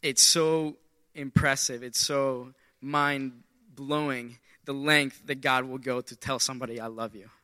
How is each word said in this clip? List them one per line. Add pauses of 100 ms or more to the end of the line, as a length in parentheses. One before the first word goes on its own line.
it's
so (380)
impressive.
It's
so (280)
mind-blowing (260)
the
length
that
God
will
go
to
tell
somebody,
"I
love
you." (140)